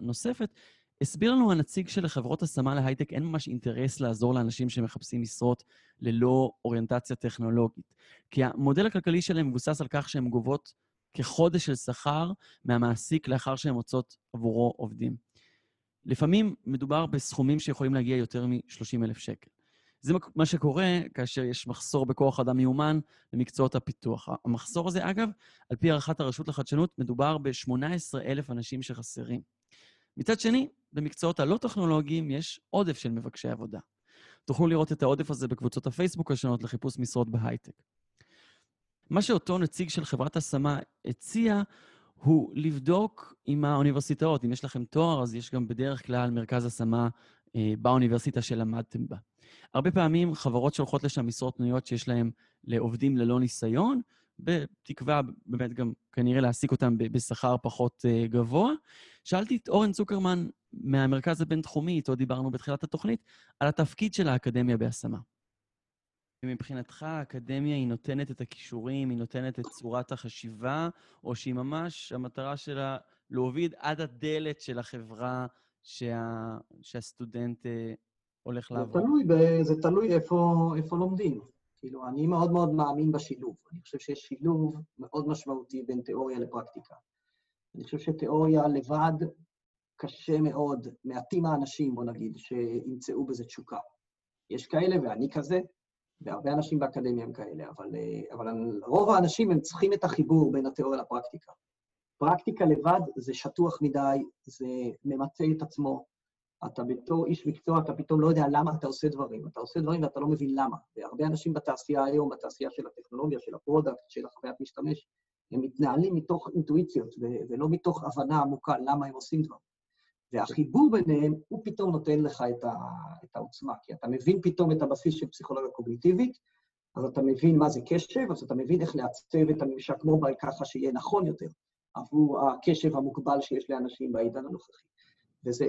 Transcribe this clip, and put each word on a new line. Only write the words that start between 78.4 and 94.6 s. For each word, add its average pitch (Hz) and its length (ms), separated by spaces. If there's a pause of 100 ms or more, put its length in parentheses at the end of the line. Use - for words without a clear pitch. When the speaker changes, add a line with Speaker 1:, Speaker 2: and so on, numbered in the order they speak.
Speaker 1:
הולך 123 260
Speaker 2:
זה 120 60
Speaker 1:
לעבוד? 120 280
Speaker 2:
תלוי 277 220
ב-, 165 380
זה 151 200
תלוי 180 320
איפה, 170 600
איפה 160 200
לומדים. 180 440 (420)
כאילו, 131 260
אני 143 180
מאוד 170 260
מאוד 170 220
מאמין 151 380
בשילוב. - 440 (160)
אני 170 80
חושב - 180
שיש 143 220
שילוב 156 560 (220)
מאוד 143 300
משמעותי 131 540
בין 123 180
תיאוריה 127 380
לפרקטיקה. - 560 (800)
אני - 100
חושב 151 140
שתיאוריה 156 720
לבד, 147 440 (840)
קשה 151 440
מאוד, 143 480 (160)
מעטים 131 420
האנשים, 139 480
בוא 120 100
נגיד, 113 320
שימצאו 123 880
בזה 120 180
תשוקה. 117 340 (720)
יש 127 160